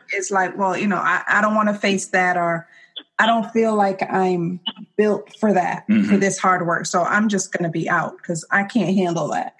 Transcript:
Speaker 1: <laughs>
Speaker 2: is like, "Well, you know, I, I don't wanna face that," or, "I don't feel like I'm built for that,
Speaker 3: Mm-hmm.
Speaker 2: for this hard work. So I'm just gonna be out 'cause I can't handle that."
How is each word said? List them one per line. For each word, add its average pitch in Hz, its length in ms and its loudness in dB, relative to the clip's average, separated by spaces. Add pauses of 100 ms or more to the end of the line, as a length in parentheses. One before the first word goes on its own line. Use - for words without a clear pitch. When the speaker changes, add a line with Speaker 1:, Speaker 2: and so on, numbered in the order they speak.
Speaker 1:
<laughs> - 120 -12
Speaker 2:
is 196 160 -6
like, 185 260 -2
"Well, 185 200 -2
you 202 100 -2
know, 185 100 0
I, 170 300 -2
I 202 140 2
don't 214 140 2
wanna 208 180 2
face 196 340 -2
that," 180 300 0
or, 170 300 -2 (520)
"I 208 60 4
don't 226 260 2
feel 226 240 2
like 196 260 0 (100)
I'm 180 480 0 (380)
built - 420 0
for 214 140 2
that, 175 340 -2
Speaker 3:
Mm-hmm. 208 220 4
Speaker 2:
for 202 80 6
this 190 200 2
hard 180 300 2
work. 170 180 -2
So 175 180 0
I'm 208 260 2
just 196 220 -2
gonna 175 180 -2
be 160 200 -4
out 165 340 -2
'cause 165 280 -6
I 196 120 2
can't 196 320 0
handle 170 340 0
that." - 300 -6